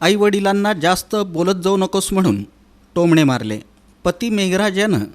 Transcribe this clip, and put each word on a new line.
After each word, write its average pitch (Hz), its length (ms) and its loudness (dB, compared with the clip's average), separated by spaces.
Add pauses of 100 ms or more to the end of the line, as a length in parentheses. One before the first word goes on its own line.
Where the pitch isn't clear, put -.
आईवडिलांना 202 720 2
"जास्त 180 440 -2
बोलत 180 480 -2
जाऊ 196 120 2
नकोस" 190 360 -2
म्हणून 156 300 0 (520)
टोमणे 165 300 4
मारले. 110 360 -2 (440)
पती 180 260 -4
मेघराज 196 480 0
यानं 202 220 0 (140)